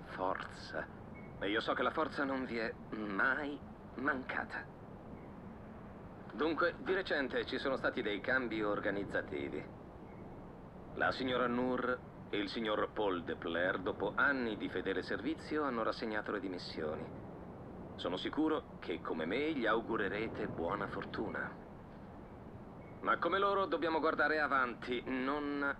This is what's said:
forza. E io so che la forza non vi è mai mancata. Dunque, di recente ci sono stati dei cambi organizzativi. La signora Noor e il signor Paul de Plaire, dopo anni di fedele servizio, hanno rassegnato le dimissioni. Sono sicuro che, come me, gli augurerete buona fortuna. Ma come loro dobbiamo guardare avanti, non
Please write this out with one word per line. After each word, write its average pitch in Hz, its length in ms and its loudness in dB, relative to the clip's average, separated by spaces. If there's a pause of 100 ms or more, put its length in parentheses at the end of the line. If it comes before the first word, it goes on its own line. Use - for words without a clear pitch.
forza. - 800 -2 (540)
E 98 100 0
io 107 120 4
so 151 120 0
che 131 120 2
la 120 80 4
forza 156 320 0
non 135 220 0
vi 117 120 -2
è 110 140 0 (240)
mai 127 600 2 (380)
mancata. - 800 -2 (1600)
Dunque, 165 460 4
di - 120 0
recente 139 540 2
ci 131 120 -2
sono 135 180 2
stati 135 260 2
dei 104 180 0
cambi 120 400 2
organizzativi. 98 1040 0 (1300)
La 82 180 4
signora 127 340 2
Noor 123 520 2 (300)
e 101 100 0
il 101 100 0
signor 107 440 2
Paul 95 300 2
de 80 140 -2
Plaire, 87 440 2
dopo 98 360 0
anni 123 400 4
di 87 120 -2
fedele 92 340 0
servizio, 139 600 -2
hanno 120 220 2
rassegnato 107 480 0
le 104 80 0
dimissioni. 87 640 -2 (920)
Sono 90 220 0
sicuro 147 640 0
che, - 200 -2
come 80 260 -2
me, 139 260 2
gli 131 120 0
augurerete 107 840 2
buona 90 400 0
fortuna. 82 600 -2 (1500)
Ma - 160 4
come 170 200 4
loro 196 280 6
dobbiamo 160 340 4
guardare 151 400 6
avanti, 127 680 2
non 143 720 2